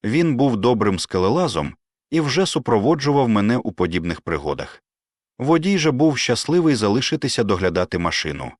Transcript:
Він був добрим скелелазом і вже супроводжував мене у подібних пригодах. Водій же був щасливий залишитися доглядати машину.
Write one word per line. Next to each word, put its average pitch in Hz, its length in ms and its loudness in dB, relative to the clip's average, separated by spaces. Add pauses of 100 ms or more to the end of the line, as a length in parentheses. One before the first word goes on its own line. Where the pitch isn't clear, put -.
Він 143 320 0
був 127 220 2
добрим 101 420 2
скелелазом 95 760 -2 (360)
і 160 100 0
вже 151 240 0
супроводжував 139 840 0
мене 107 280 2
у 113 140 -6
подібних 85 500 -4
пригодах. 71 640 -6 (560)
Водій 165 380 2
же 156 140 2
був 139 260 2
щасливий 151 580 0
залишитися 123 680 0
доглядати 92 540 0
машину. 76 640 -4